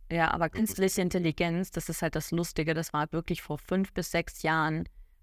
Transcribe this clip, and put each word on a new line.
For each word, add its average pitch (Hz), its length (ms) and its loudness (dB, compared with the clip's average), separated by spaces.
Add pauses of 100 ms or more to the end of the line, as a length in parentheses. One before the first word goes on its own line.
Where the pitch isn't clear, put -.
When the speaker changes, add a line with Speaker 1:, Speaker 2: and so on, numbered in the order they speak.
(120)
Speaker 1:
Ja, 165 200 4
aber 165 160 2
Speaker 2:
das - 120 -4
ist 220 60 4
Speaker 1:
künstliche 190 340 2
Intelligenz, 175 720 2
das - 180 -4
ist 165 140 -4
halt 165 120 0
das 156 160 -4
Lustige, 165 440 0
das 160 180 -4
war 151 200 0
wirklich 170 300 -2
vor 151 160 -6
fünf 190 360 0
bis 175 160 -4
sechs - 320 -2
Jahren, 160 460 2 (340)